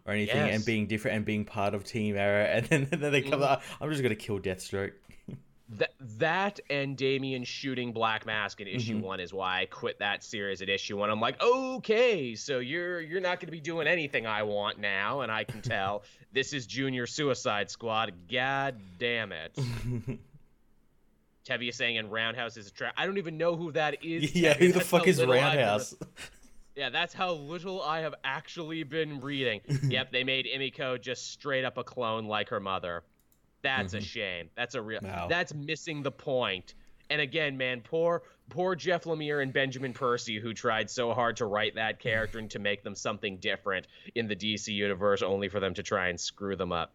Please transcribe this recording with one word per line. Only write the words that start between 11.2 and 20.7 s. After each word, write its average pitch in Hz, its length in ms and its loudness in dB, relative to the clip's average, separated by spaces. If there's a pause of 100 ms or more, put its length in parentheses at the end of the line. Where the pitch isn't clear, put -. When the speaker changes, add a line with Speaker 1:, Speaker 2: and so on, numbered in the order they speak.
Speaker 2:
like, 123 200 0
"Okay, 233 920 4
so 127 240 -2
you're, 170 420 -2
you're 160 200 -4
not 180 200 0
gonna 170 120 -10
be 165 80 -10
doing 160 260 -2
anything 143 400 2
I 107 160 2
want 104 380 0
now, 104 400 0
and 113 100 -2
I 110 140 0
can 107 180 -10
Speaker 1:
<laughs> 117 140 -2
Speaker 2:
tell 101 260 0 (300)
this 131 200 0
is 127 140 -4
Junior 127 400 -2
Suicide 120 640 0
Squad. 110 420 -2 (160)
God 131 520 0 (180)
damn 117 320 0
it." 82 260 -10
Speaker 1:
<laughs> 131 120 -2 (1800)